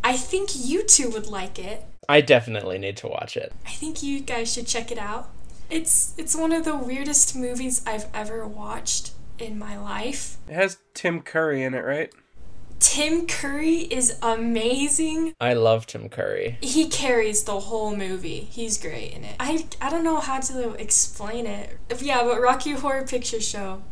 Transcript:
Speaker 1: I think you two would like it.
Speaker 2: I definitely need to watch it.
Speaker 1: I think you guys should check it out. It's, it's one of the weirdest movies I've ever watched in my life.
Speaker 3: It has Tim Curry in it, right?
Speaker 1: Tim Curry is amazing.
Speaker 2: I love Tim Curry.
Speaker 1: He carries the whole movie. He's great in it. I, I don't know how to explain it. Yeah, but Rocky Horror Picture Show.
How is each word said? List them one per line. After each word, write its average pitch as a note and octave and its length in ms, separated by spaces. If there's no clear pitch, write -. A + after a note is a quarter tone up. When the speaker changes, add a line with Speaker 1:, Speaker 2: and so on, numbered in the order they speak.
Speaker 1:
I B3+ 120
think G4 380
you C#4 300
two B3+ 260
would A3 160
like G3 320
it. G3 280
Speaker 2:
I D3 140
definitely A2 560
need G2 200
to - 100
watch - 280
it. - 160
Speaker 1:
I - 60
think D#4 320
you C#4 160
guys A#3 340
should A#3 140
check A3+ 240
it G#3 80
out. G#3+ 320
It's, - 480
it's D#4+ 160
one D#4+ 160
of D#4+ 140
the D4+ 120
weirdest C#4 580
movies B3 520
I've G#3+ 260
ever A3 320
watched G#3+ 680
in A3 180
my G#3 180
life. G#3 600
Speaker 3:
It - 60
has F#3 240
Tim E3+ 280
Curry D3+ 420
in C3 100
it, A#2+ 100
right? D3 300
Speaker 1:
Tim D#4 480
Curry D#4 520
is C4 440
amazing. C4 1160
Speaker 2:
I B2 140
love A2+ 340
Tim G#2+ 220
Curry. - 520
Speaker 1:
He D4 280
carries A3+ 560
the G3 160
whole G#3+ 340
movie. F#3 460
He's A3+ 360
great - 360
in - 100
it. G#3 160
I, D#4+ 260
I C4 80
don't E4 140
know D#4+ 160
how C4+ 220
to B3 320
explain G#3+ 720
it. G3+ 300
Yeah, C4 240
but A#3+ 180
Rocky B3+ 300
Horror C4+ 360
Picture A#3+ 320
Show. G3 420